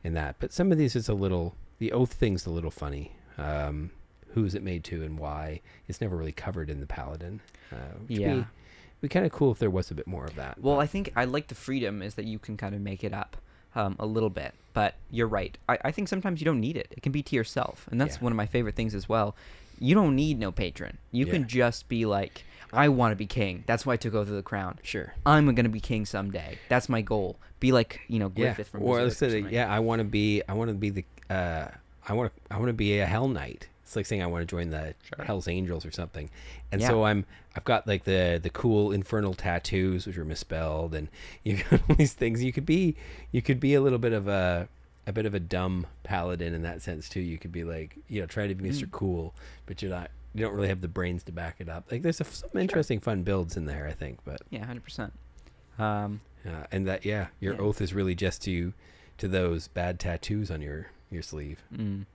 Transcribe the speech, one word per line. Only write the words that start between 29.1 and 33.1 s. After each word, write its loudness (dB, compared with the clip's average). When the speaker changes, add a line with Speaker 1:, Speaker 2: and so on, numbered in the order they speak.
Speaker 1:
say 2
Speaker 2:
or 2
Speaker 1:
that, 2
Speaker 2:
something. -2
Speaker 1:
yeah, 2
I 4
wanna 2
be, 4
I -4
wanna 0
be 0
the, -4
uh, 0
I -2
wanna, 0
I -6
wanna 2
be 4
a 4
Hell 2